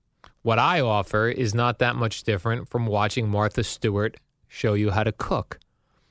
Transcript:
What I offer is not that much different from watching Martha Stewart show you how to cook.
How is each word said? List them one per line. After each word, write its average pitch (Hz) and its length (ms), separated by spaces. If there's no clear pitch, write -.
What 113 180
I 156 220
offer 107 480
is 113 260
not 120 240
that 120 160
much 113 280
different 113 440
from 120 180
watching 104 440
Martha 104 340
Stewart 104 540
show 110 240
you 104 180
how 107 140
to 110 80
cook. - 460